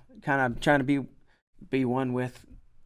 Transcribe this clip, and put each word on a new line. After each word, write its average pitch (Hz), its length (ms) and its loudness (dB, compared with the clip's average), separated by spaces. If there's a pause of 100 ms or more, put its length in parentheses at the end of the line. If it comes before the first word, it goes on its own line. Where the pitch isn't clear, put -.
(220)
kind 139 180 2
of 120 200 0
trying 147 200 4
to 131 40 -2
be, 135 220 0 (640)
be 131 140 0
one 127 280 -2
with 123 320 -6 (420)